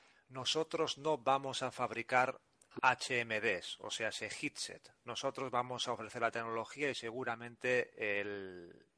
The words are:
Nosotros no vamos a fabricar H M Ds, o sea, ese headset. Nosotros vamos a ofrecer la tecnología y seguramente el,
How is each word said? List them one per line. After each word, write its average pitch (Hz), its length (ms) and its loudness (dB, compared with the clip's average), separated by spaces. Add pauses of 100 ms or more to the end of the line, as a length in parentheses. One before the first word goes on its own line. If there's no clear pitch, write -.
(300)
Nosotros 156 680 0
no 147 200 2
vamos 135 440 2
a 127 80 0
fabricar 123 680 2 (420)
H 127 380 4
M 113 200 0
Ds, 101 400 0
o 104 100 -8
sea, 110 180 -2
ese 107 180 -4
headset. - 640 -8 (140)
Nosotros 131 460 -4
vamos 123 360 0
a 127 60 -2
ofrecer 113 300 -4
la 113 100 4
tecnología 117 580 -2
y 123 40 -2
seguramente 117 1300 0
el, 92 640 -6 (120)